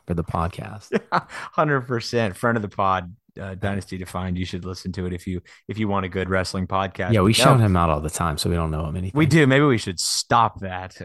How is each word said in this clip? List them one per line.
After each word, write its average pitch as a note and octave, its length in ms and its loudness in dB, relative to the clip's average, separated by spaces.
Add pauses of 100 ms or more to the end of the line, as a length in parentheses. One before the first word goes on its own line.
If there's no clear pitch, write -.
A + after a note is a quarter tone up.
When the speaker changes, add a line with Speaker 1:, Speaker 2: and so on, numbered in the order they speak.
Speaker 1:
for F2 80 -4
the E2 100 -4
podcast. G2 680 -8
Speaker 2:
<laughs> A3+ 100 0 (120)
Yeah, F3 80 0 (320)
hundred D3 300 2
percent. A#2 540 -2
Friend A#2 200 2
of A2 60 -2
the G2+ 60 -6
pod, F#2+ 460 -2 (260)
uh, F#2+ 140 -10
Dynasty G2 420 -6
Defined. F#2 400 -6
You F#2 80 -4
should F2+ 200 -8
listen F#2 280 -8
to F2+ 140 -4
it F2+ 60 -4
if F2 140 -8
you, F2+ 140 -4 (280)
if G#2+ 100 -8
you G#2+ 100 0
want G2 160 0
a F#2 40 -4
good F#2 200 -2
wrestling F#2 380 0
podcast. F#2+ 460 -2
Speaker 1:
Yeah, G#2+ 80 6
we G2+ 120 6
Speaker 2:
But A2+ 60 4
no. B2+ 60 4
Speaker 1:
shout C3 160 8
him G2+ 160 6
out E2+ 120 4
all D2+ 120 2
the D#2 100 -4
time, D#2+ 260 -2
so E2+ 140 -2
we F2 60 2
don't D#2+ 140 -2
know D#2 140 -2
him D#2 120 -6
anything. F#2 220 -4
Speaker 2:
We D#3 80 4
do. D3 200 6
Maybe C3+ 180 4
we B2+ 140 2
should F#2 220 -6
stop - 600 0
that. F#2 440 -10